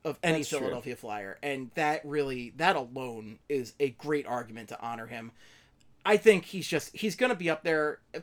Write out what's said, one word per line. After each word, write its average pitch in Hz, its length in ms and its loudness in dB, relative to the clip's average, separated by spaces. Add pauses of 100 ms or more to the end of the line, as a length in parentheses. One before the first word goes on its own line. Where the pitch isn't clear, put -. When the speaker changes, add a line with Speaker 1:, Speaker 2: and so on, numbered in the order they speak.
Speaker 1:
of 151 200 -4
any 160 140 4
Speaker 2:
That's 147 100 -2
true. 151 100 0
Speaker 1:
Philadelphia 123 380 -4
Flyer, 104 440 -8
and 131 360 -6
that 156 280 0
really, 131 520 -2
that 170 180 4
alone 120 640 -6 (100)
is 131 300 -2
a 139 120 2
great 147 360 -2
argument 113 440 -6
to 117 120 -10
honor 113 240 -8
him. 117 240 -12 (720)
I 208 120 8
think 208 300 8
he's 180 200 -8
just, - 300 -2
he's 214 180 -2
gonna 247 220 2
be 170 120 -2
up 160 140 0
there. 156 380 2 (220)